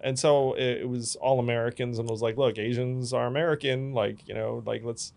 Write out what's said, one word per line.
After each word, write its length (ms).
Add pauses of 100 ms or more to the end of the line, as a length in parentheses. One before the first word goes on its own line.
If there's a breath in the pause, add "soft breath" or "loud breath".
and 160
so 360
it, 280
it 60
was 280
all 240
Americans, 580
and 100
it 40
was 100
like, 140
"Look, 200
Asians 560
are 140
American, 680
like, 340
you 60
know, 300
like, 200
let's 320